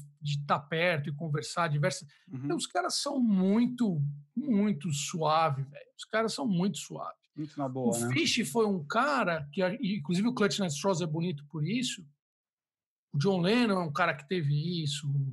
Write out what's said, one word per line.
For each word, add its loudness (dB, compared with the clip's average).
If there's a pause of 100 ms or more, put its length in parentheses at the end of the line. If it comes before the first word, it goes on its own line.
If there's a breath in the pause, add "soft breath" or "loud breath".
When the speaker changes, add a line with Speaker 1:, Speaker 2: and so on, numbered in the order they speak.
(200)
Speaker 1:
de -2
tá 2
perto 0
e -4
conversar -2
diversas, -2 (200 soft breath)
Speaker 2:
Uhum. -4
Speaker 1:
os -4
caras -2
são -2
muito, 4 (340)
muito 2
suave, 2
velho. -14 (100)
Os -16
caras 0
são -4
muito 2
suave. -10 (220)
Speaker 2:
Muito -8
na -2
boa, 0
Speaker 1:
O -2
Speaker 2:
né? -2
Speaker 1:
Fish 0
foi 2
um 0
cara 0
que, 0 (180)
inclusive, 0
o 0
Clutch 2
Night 0
Straws 0
é -2
bonito -2
por -4
isso. -2 (1080)
O -2
John 4
Lennon 4
é 0
um -4
cara 2
que -14
teve 0
isso. -4 (220)